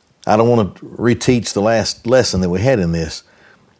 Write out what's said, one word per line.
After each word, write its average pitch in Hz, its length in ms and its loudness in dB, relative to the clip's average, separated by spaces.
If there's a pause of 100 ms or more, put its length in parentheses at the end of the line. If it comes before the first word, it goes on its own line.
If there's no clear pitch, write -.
(260)
I 107 100 2
don't 117 140 4
want 110 280 0
to - 80 -20
reteach 120 680 -2
the 101 80 0
last 110 460 -2
lesson 113 340 2
that 92 80 -2
we 90 100 -2
had 123 200 0
in 85 120 0
this, 82 320 -6 (560)